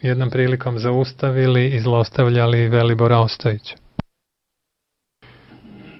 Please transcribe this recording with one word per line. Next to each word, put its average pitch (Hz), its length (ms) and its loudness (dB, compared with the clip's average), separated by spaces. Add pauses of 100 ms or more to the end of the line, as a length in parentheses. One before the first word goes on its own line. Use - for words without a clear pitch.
jednom 127 280 -2
prilikom 127 500 -2
zaustavili 127 880 0
i 135 120 -4
zlostavljali 120 880 0
Velibora 117 520 2
Ostojića? - 560 -4 (2250)